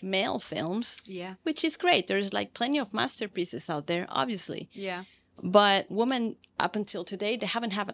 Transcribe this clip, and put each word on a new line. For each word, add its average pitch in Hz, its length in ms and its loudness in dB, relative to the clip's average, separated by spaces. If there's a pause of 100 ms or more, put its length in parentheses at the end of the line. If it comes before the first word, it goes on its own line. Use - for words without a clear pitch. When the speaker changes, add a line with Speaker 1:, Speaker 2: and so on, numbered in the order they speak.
Speaker 1:
male 190 380 0
films, 214 680 -2
Speaker 2:
Yeah. 185 280 -10 (100)
Speaker 1:
which 311 200 2
is 311 120 0
great. 349 300 4
There's, 196 260 0
like, 202 220 -2
plenty 277 240 0
of 247 160 -4
masterpieces 220 760 -4
out 147 160 -4
there, 175 220 -2
obviously. - 640 -2
Speaker 2:
Yeah. 190 320 -8 (380)
Speaker 1:
But 196 480 6
women, 233 460 0 (240)
up - 160 0
until 208 280 -2
today, 208 320 -2
they 208 100 -4
haven't 226 260 -2
had 196 220 -4